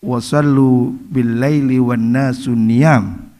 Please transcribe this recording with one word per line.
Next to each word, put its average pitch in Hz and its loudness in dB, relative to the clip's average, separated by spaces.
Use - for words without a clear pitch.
Wasallu 131 0
bil 120 -2
laili 135 0
wan 120 0
nasu 127 -2
niyam 117 0